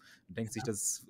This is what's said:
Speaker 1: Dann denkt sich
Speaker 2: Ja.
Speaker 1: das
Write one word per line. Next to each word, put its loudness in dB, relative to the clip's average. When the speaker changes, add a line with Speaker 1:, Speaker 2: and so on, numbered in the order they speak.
Speaker 1:
Dann -10
denkt 0
sich 0
Speaker 2:
Ja. 0
Speaker 1:
das 2